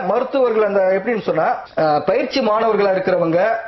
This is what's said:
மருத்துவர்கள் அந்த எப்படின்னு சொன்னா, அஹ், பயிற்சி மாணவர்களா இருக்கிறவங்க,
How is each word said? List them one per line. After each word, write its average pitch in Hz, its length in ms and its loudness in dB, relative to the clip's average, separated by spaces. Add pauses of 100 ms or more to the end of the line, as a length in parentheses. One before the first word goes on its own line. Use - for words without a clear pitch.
மருத்துவர்கள் 226 600 0
அந்த 196 140 0 (160)
எப்படின்னு 214 240 -2
சொன்னா, 165 260 0 (280)
அஹ், 151 300 2
பயிற்சி 262 360 0
மாணவர்களா 214 500 2
இருக்கிறவங்க, 175 480 0 (280)